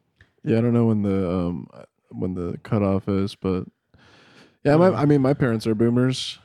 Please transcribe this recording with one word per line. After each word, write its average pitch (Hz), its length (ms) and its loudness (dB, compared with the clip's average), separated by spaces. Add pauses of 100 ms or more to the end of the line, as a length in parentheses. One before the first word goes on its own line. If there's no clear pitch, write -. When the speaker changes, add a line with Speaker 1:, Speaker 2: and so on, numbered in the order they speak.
(440)
Speaker 1:
Yeah, 113 140 0
I 113 40 2
don't 120 120 2
know 117 120 2
when 110 180 2
the, 95 280 -2
um, 87 360 -4 (420)
when 107 240 -8
the 90 300 -8
cutoff 98 440 0
is, 98 280 -4
but 92 300 -4 (960)
yeah, 143 140 4
my, 180 120 6
Speaker 2:
Yeah. - 100 0
Speaker 1:
I 147 60 0
mean, 147 160 4
my 131 120 2
parents 117 340 0
are 110 80 0
boomers. 120 680 0